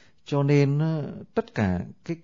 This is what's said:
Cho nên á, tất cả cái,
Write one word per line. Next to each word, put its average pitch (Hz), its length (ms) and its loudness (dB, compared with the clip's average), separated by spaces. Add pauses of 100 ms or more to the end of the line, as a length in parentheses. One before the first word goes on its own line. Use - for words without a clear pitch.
(240)
Cho 143 180 0
nên 143 360 4
á, 160 240 -2 (320)
tất 226 200 -4
cả 92 260 0 (240)
cái, 165 200 -6